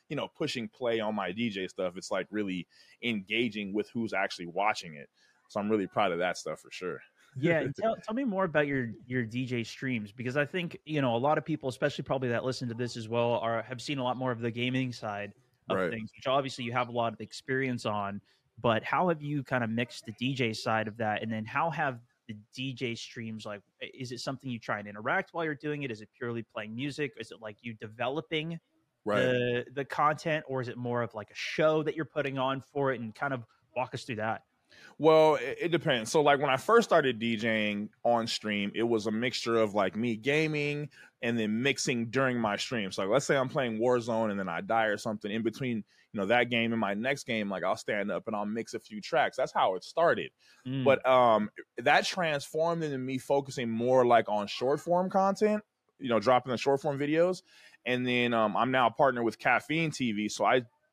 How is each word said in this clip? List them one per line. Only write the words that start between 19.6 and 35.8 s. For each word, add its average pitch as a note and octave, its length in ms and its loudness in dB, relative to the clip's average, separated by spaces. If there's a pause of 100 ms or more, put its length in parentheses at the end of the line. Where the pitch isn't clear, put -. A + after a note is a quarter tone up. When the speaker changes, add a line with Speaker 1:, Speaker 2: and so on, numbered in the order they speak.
Speaker 2:
mixed A#2 380 -4
the A2+ 80 -12
D C3 220 -4
J B2 180 0
side A2 340 0
of A2 120 -8
that? G#2+ 240 -2
And A2+ 100 -4
then A2 120 -4
how D3 260 -2
have C#3+ 300 -4 (280)
the G#2+ 80 -12 (160)
D C3+ 220 -8
J A#2 200 -4
streams, A2+ 520 -12
like, G#2 160 -10 (200)
i-, - 120 -12
is B2+ 180 -12
it A#2+ 80 -10
something C3+ 280 -8
you A#2 120 -6
try A#2 180 -4
and G#2 80 -10
interact A#2 460 -4
while E3+ 120 -4
you're D3+ 120 -4
doing D3 260 -6
it? C3+ 80 -6
Is G#2+ 120 -10
it G#2 140 -18
purely A#2 260 -6
playing A2 340 -10
music? C#3 420 -4
Is A2+ 140 -12
it, - 80 -20
like, A2 220 -12
you A#2+ 120 -8
developing D3+ 840 -6 (460)
Speaker 1:
Right. G#2 140 2
Speaker 2:
the, B2 520 2
the C#3 120 -4
content, D3+ 640 0
or C3 140 -2
is A#2+ 60 -6
it A#2+ 100 -8
more A#2+ 240 0
of, A2+ 120 -4
like, G#2 160 -10
a - 40 -20
show D#3 480 2
that D3 140 -4
you're D#3 80 -4
putting C3+ 340 -4
on C3+ 220 0
for C3+ 320 0
it? A#2 80 -4
And A2 140 -8
kind C#3 200 -4
of A#2+ 100 -6 (300)
walk B2 180 -4
us B2 120 -10
through B2 120 -8
that. G#2+ 280 -4 (540)
Speaker 1:
Well, D#3 380 8
it, B2 240 -4
it D#3+ 80 -2
depends. C#3 420 2